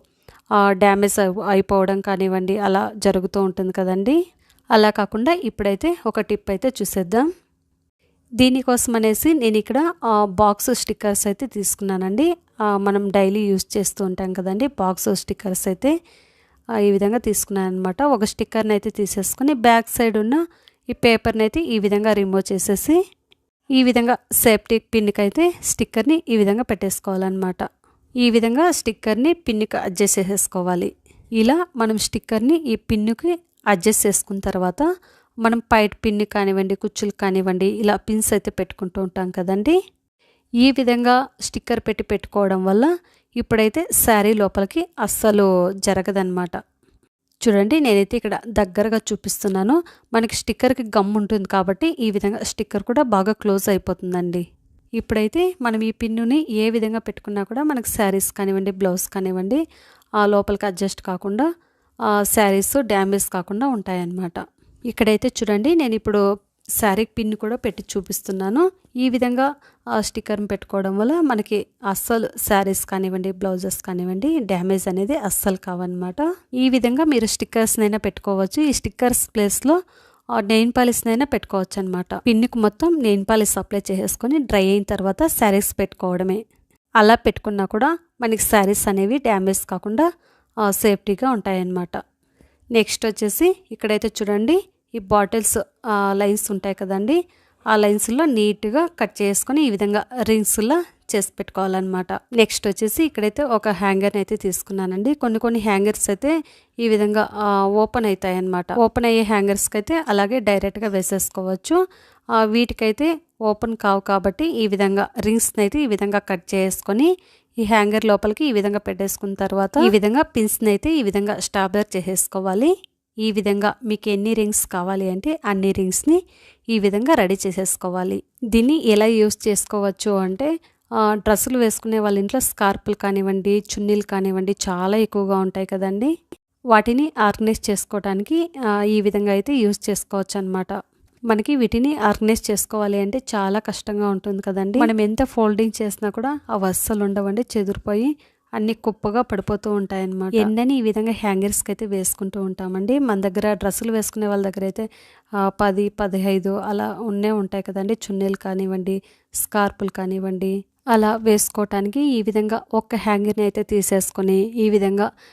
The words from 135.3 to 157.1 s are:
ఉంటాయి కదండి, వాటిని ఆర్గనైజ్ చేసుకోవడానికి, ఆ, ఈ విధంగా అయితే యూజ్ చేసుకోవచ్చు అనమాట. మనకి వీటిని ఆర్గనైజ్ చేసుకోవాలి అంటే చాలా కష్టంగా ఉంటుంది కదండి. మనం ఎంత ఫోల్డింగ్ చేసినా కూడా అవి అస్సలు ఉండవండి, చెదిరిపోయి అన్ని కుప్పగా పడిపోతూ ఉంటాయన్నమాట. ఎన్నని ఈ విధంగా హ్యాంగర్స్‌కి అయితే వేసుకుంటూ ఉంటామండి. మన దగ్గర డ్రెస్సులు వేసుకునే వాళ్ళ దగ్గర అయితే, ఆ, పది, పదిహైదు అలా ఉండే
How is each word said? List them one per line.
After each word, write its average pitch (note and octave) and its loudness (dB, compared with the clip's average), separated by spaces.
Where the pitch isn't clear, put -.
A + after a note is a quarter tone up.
ఉంటాయి F#3+ -2
కదండి, G3 -2
వాటిని A#3+ 4
ఆర్గనైజ్ A3 0
చేసుకోవడానికి, G#3 -2
ఆ, G#3 0
ఈ G#3+ 2
విధంగా G3+ 2
అయితే G3+ 0
యూజ్ G#3+ 0
చేసుకోవచ్చు G3 -4
అనమాట. F#3 -4
మనకి A3 2
వీటిని B3 2
ఆర్గనైజ్ G#3+ 0
చేసుకోవాలి G3+ -2
అంటే G3 -2
చాలా G3 -2
కష్టంగా G#3 -4
ఉంటుంది G3 -4
కదండి. G3 -2
మనం A3+ 2
ఎంత G#3+ 0
ఫోల్డింగ్ A3 0
చేసినా G#3 -4
కూడా C4+ -4
అవి G3 -2
అస్సలు G3+ -2
ఉండవండి, G3 -2
చెదిరిపోయి G#3 -2
అన్ని A3 -2
కుప్పగా G#3+ -4
పడిపోతూ G#3 -4
ఉంటాయన్నమాట. F#3+ -4
ఎన్నని A3+ 2
ఈ B3 0
విధంగా A3 0
హ్యాంగర్స్‌కి G3+ -2
అయితే G#3 -6
వేసుకుంటూ G3 -4
ఉంటామండి. F#3+ -2
మన A3 0
దగ్గర G3+ 0
డ్రెస్సులు G3+ -4
వేసుకునే G#3+ -2
వాళ్ళ G3+ 0
దగ్గర F#3+ -6
అయితే, A3 -6
ఆ, G3 0
పది, G3+ 2
పదిహైదు F#3+ -2
అలా G3+ -4
ఉండే G#3 -2